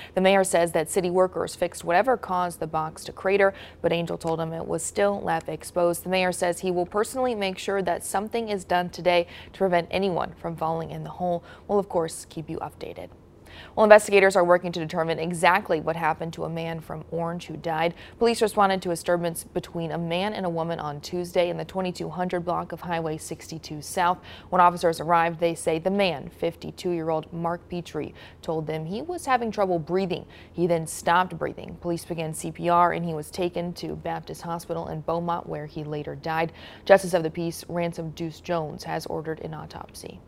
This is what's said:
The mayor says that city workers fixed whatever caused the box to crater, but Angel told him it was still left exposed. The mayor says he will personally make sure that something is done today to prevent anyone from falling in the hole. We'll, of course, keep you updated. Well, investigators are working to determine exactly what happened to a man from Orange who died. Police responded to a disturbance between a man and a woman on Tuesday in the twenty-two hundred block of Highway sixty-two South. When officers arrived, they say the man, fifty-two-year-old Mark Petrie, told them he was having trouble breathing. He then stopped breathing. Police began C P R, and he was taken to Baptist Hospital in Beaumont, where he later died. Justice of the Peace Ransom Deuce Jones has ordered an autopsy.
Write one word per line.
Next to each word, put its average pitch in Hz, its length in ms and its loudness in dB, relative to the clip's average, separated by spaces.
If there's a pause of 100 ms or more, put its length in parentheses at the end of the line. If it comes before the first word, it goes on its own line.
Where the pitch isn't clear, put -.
(140)
The 190 80 2
mayor 190 240 6
says 170 260 4
that 160 180 0
city 180 200 2
workers 180 440 2
fixed - 300 -4
whatever 202 320 4
caused 180 460 -4
the 160 60 -4
box 156 360 -4
to - 80 -10
crater, 196 420 4 (280)
but - 100 2
Angel 170 260 0
told 165 220 -2
him 165 140 -4
it 165 120 -6
was 165 180 -2
still 202 360 2
left 165 300 -2
exposed. 170 540 0
The 180 60 -6
mayor 185 220 4
says 175 300 0
he 185 100 0
will 175 140 2
personally 233 500 0
make 190 220 -2
sure 196 240 0
that 175 240 -2
something 220 420 -2
is 202 160 -2
done 180 260 2
today 175 380 2 (240)
to - 60 -20
prevent 175 340 4
anyone 180 460 0
from 170 180 -6
falling 160 360 -4
in 156 120 -8
the 151 60 -10
hole. 175 340 -2 (240)
We'll, 202 120 4
of 196 100 -2
course, 165 400 -2
keep 156 200 -10
you 160 100 -6
updated. - 500 -10 (640)
Well, 220 120 6
investigators 202 500 8
are 185 80 6
working 175 300 4
to 180 80 -4
determine 160 360 -2
exactly 170 600 2
what 160 160 -2
happened 165 380 -2
to 165 100 -8
a 160 60 -4
man 165 320 -6
from 160 280 -12
Orange 165 360 -4
who 156 100 -10
died. 165 380 -2 (260)
Police 233 220 4
responded 196 400 4
to 185 80 -4
a 170 40 0
disturbance 170 520 -2
between 165 480 -6
a 156 40 -4
man 175 360 -2
and 190 120 -4
a 175 40 0
woman 165 280 -2
on 147 220 -6
Tuesday 175 500 0
in 170 60 -4
the 160 80 -4
twenty-two 175 460 -4
hundred 180 320 -2
block 170 320 -4
of 165 80 -12
Highway 165 340 -4
sixty-two 156 680 -10
South. 180 360 0 (320)
When 180 100 4
officers 175 400 6
arrived, 165 400 2
they 170 160 2
say 160 240 0
the 175 100 0
man, 185 400 0
fifty-two-year-old 160 1040 -4
Mark 170 380 -4
Petrie, 165 440 -6 (280)
told 160 260 -2
them 156 180 -4
he 196 160 -6
was 339 240 -8
having 240 260 2
trouble 185 280 2
breathing. 175 460 -2 (260)
He 175 160 0
then 165 180 2
stopped 175 520 0
breathing. 151 420 -8
Police 170 240 -4
began 160 300 -6
C 165 180 -6
P 170 160 -4
R, 175 240 6
and 170 140 -2
he 170 80 -2
was 151 180 -6
taken 175 440 -2
to 156 200 -8
Baptist 165 460 -8
Hospital 170 480 -6
in 160 100 -6
Beaumont, 170 480 -2
where 151 180 -6
he 151 200 -10
later 147 300 -6
died. 160 360 -2 (320)
Justice 190 300 6
of 175 100 2
the 160 80 0
Peace 165 380 -4
Ransom 170 420 -4
Deuce 156 300 -8
Jones 160 420 -4
has 160 220 -6
ordered 160 340 -6
an 156 140 -8
autopsy. - 760 -14